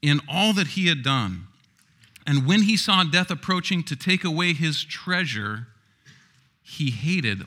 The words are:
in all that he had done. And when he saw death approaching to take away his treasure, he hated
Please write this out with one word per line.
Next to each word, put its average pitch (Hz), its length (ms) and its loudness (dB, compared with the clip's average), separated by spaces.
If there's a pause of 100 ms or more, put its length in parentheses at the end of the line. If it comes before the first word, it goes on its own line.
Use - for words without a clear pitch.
in 147 260 4
all 196 240 2
that 190 160 0
he 180 180 -2
had 151 160 2
done. 104 460 -2 (800)
And 139 200 2
when 202 160 6
he 214 140 4
saw 190 260 2
death 175 280 0
approaching 180 540 -2
to 143 120 -6
take 185 280 0
away 175 280 0
his 156 320 -2
treasure, 117 840 -4 (960)
he - 280 -4
hated 113 560 -2